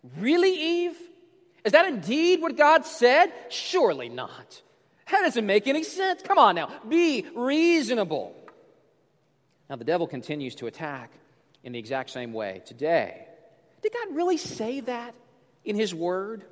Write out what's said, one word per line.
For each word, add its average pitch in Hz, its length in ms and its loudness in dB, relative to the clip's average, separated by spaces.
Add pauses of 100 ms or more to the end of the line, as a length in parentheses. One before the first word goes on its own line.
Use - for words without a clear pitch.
(180)
"Really, 349 360 2
Eve? 339 440 -2 (640)
Is 208 80 2
that 349 160 8
indeed 302 540 0
what 330 160 -4
God 294 280 6
said? 302 460 4 (180)
Surely 160 600 0
not. - 520 -14 (500)
That 392 100 2
doesn't 240 240 0
make 208 220 2
any 302 160 -2
sense. 370 380 -4
Come 392 160 0
on 208 180 8
now, 160 140 -4 (180)
be 302 380 2 (100)
reasonable." 247 1000 0 (1300)
Now, 135 80 -10
the 117 60 -14
devil 165 220 0
continues 139 500 -8
to 120 120 -10
attack 135 440 -10 (520)
in 123 80 -14
the 120 80 -10
exact 127 300 -6
same 120 240 -10
way 98 320 -8
today. 131 640 -4 (540)
Did 427 120 -4
God 427 220 -8
really 349 220 0
say 247 440 -8
that 240 340 -10 (480)
in 214 120 -4
his 202 180 -2
word? 190 580 -6